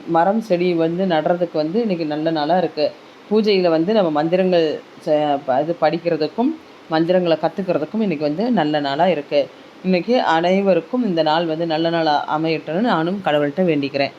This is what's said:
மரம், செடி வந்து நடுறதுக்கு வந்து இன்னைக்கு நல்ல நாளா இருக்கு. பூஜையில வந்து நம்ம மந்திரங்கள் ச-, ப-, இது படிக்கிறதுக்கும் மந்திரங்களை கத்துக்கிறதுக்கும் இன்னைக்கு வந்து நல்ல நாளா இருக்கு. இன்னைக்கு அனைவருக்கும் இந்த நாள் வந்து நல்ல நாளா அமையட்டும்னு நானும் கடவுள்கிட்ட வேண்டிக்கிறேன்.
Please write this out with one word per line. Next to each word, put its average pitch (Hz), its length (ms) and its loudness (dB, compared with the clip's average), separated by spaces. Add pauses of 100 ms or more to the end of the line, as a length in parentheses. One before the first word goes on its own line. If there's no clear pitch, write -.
மரம், 175 340 2
செடி 180 340 0
வந்து 170 320 0
நடுறதுக்கு 170 460 0
வந்து 160 280 -2
இன்னைக்கு 180 260 -2
நல்ல 151 240 -2
நாளா 160 280 0
இருக்கு. 151 280 -2 (380)
பூஜையில 202 440 2
வந்து 165 240 2
நம்ம 196 180 2
மந்திரங்கள் 170 560 2 (340)
ச-, 151 160 0 (220)
ப-, 135 220 -2
இது 165 200 -2
படிக்கிறதுக்கும் 165 720 0 (400)
மந்திரங்களை 170 460 2
கத்துக்கிறதுக்கும் 165 640 -4
இன்னைக்கு 160 240 -2
வந்து 170 260 -2
நல்ல 151 300 0
நாளா 143 260 0
இருக்கு. 147 340 0 (440)
இன்னைக்கு 185 380 0
அனைவருக்கும் 185 840 2
இந்த 165 160 2
நாள் 156 240 0
வந்து 160 200 -4
நல்ல 165 240 0
நாளா 160 380 0
அமையட்டும்னு 156 580 -2
நானும் 185 380 0
கடவுள்கிட்ட 147 400 0
வேண்டிக்கிறேன். 139 540 0